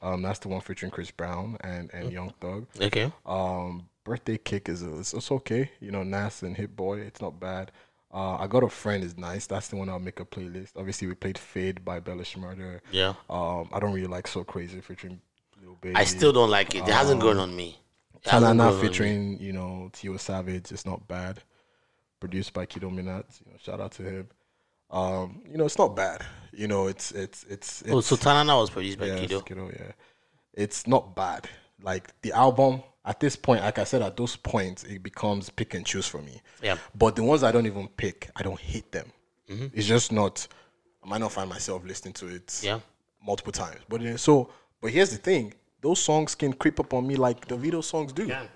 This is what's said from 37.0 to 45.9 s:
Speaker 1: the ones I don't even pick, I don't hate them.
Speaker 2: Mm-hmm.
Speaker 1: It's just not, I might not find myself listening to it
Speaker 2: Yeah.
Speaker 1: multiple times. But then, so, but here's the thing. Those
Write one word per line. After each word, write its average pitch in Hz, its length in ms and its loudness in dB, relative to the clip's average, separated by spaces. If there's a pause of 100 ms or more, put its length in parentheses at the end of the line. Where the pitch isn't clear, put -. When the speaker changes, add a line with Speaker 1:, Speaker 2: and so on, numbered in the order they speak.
Speaker 1:
the 113 80 0
ones 139 180 6
I 135 100 6
don't 117 140 4
even 98 220 -6
pick, - 480 -8
I - 60 -8
don't 95 180 -4
hate - 320 -8
them. - 200 -10 (380)
Speaker 2:
Mm-hmm. 110 240 -8
Speaker 1:
It's 107 120 0
just 113 260 4
not, 104 340 0 (580)
I 95 40 -18
might 104 120 -4
not 107 120 -2
find 95 180 -6
myself 90 340 -6
listening 92 300 -12
to 90 140 -12
it 90 340 -10
Speaker 2:
Yeah. 104 160 -2 (460)
Speaker 1:
multiple 101 280 -4
times. 85 360 -8
But 117 140 -4
then, 117 160 -4
so, 139 320 6 (300)
but 113 120 -4
here's 185 180 6
the 208 80 -8
thing. 139 340 2 (300)
Those 165 180 2